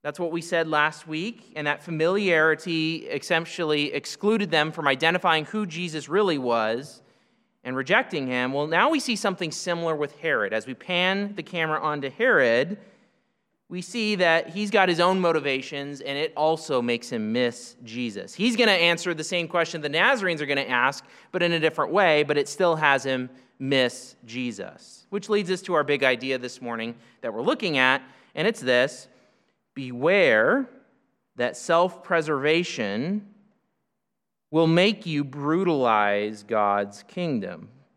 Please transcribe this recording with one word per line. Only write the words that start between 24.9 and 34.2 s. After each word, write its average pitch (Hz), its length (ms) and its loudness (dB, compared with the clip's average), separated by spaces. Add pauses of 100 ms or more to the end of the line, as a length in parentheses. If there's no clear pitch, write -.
Which 208 200 -8
leads 208 200 0
us 185 140 -2
to 180 100 -4
our 151 100 4
big 139 200 0
idea 131 340 0
this 123 240 -10
morning 117 320 -6 (280)
that 113 120 -6
we're 110 80 -6
looking 170 380 0
at, 131 240 4 (320)
and 156 120 0
it's 226 140 -4
this: 127 460 0 (640)
beware 139 960 2 (680)
that 120 220 -4
self-preservation 160 1700 0 (1300)